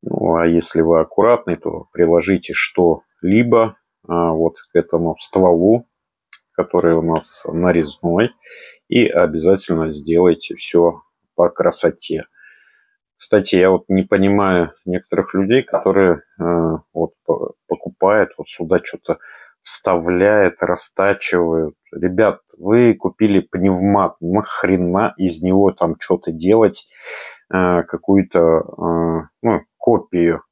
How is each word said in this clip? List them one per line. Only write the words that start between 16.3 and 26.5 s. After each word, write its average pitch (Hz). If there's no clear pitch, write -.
э, 92
вот 82
по-, -
покупают, 95
вот -
сюда 87
че-то -
вставляют, 90
растачивают. 87
Ребят, 92
вы 110
купили 98
пневмат, 95
нахрена 92
из 85
него 95
там 82
че-то -
делать, 98